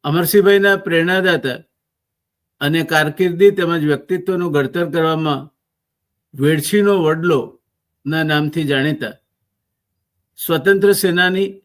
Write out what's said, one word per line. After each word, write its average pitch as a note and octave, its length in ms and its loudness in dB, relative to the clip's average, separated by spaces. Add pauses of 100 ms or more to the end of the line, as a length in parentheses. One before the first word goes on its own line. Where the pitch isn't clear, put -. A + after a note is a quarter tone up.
અમરસિંહભાઈના G3 720 2
પ્રેરણાદાતા E3+ 840 -2 (960)
અને D#3 220 0
કારકિર્દી E3+ 680 2
તેમજ E3+ 340 -2
વ્યક્તિત્વનું F3 680 -4
ઘડતર D3 380 -2
કરવામાં D#3 640 -2 (800)
વેડછીનો E3 680 0
વડલોના D#3+ 1200 -4
નામથી D3+ 420 -2
જાણીતા C#3 480 -2 (1200)
સ્વતંત્ર G3 560 2
સેનાની F#3 720 0